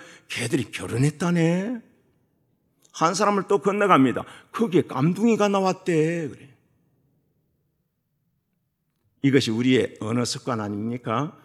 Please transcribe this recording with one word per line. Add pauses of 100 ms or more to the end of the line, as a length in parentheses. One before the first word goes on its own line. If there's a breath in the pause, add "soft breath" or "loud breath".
(280 loud breath)
걔들이
결혼했다네. (1120)
한
사람을
또
건너갑니다. (260 loud breath)
거기에
깜둥이가
나왔대.
그래. (2750)
이것이
우리의
언어
습관
아닙니까?